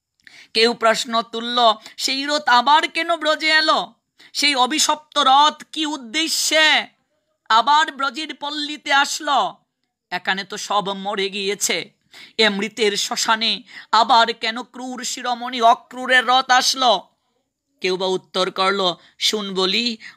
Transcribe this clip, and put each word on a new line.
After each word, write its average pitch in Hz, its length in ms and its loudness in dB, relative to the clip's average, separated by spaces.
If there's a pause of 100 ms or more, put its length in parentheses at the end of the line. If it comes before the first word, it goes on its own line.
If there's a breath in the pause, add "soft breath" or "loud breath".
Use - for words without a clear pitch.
(540 loud breath)
কেউ 226 200 2
প্রশ্ন 226 480 0
তুলল, 240 360 -6 (380 loud breath)
"সেই 269 280 -4
রথ 294 240 -2
আবার 285 400 4
কেন 330 280 -2
ব্রজে 302 320 -2
এলো? 311 460 0 (380 soft breath)
সেই 285 220 0
অভিশপ্ত 294 640 -2
রথ 285 540 4
কি 311 140 -6
উদ্দেশ্যে 294 1000 0 (600)
আবার 294 440 2
ব্রজের 277 420 -8
পল্লীতে 294 580 -8
আসলো? 277 640 -2 (540)
এখানে 190 340 -6
তো 214 120 -12
সব 202 360 -4
মরে 196 380 -6
গিয়েছে, 196 640 -4 (460 loud breath)
এ 220 100 4
মৃতের 202 480 -2
শ্মশানে 220 680 -2 (300 loud breath)
আবার 226 400 4
কেন 233 300 -6
ক্রূর 254 420 -12
শিরোমণি 247 560 -6
অক্রূরের 247 680 4
রথ 254 240 2
আসলো?" 254 580 2 (720)
কেউ 185 160 0
বা 185 100 -4
উত্তর 185 440 -2
করল, 190 440 0 (240 soft breath)
"শুন 202 360 -4
বলি, 214 420 -2 (200 loud breath)